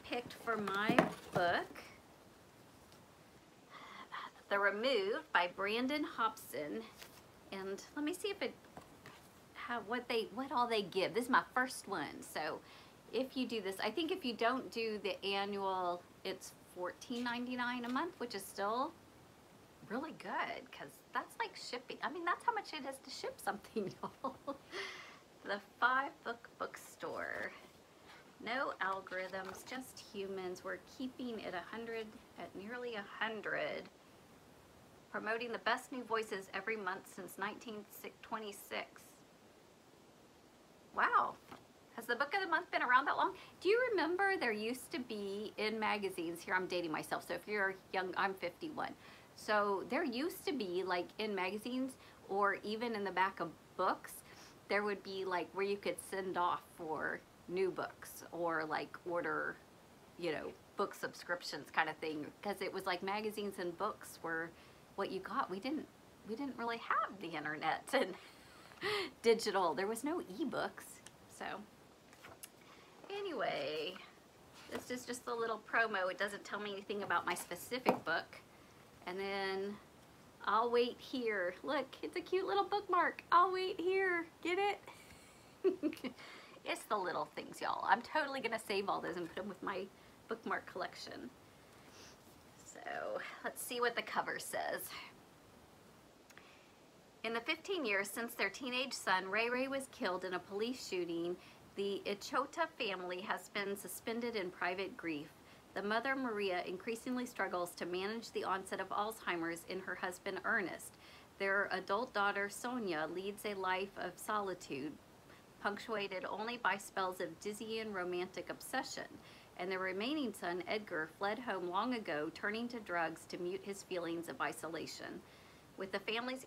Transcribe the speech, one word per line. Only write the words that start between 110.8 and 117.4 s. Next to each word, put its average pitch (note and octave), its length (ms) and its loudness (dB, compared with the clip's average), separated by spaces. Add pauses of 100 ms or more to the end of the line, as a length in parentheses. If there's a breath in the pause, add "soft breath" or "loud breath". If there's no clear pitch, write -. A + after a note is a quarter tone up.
Their G3 320 4
adult G3+ 420 0
daughter, G3+ 340 4
Sonia, G3 640 0
leads G3 300 -4
a G#3 120 -2
life F#3+ 420 0
of F3+ 180 -2
solitude, F3+ 800 -2 (720 loud breath)
punctuated G3 640 -2
only A3+ 320 -4
by G3 200 4
spells F#3 420 -2
of E3 200 -4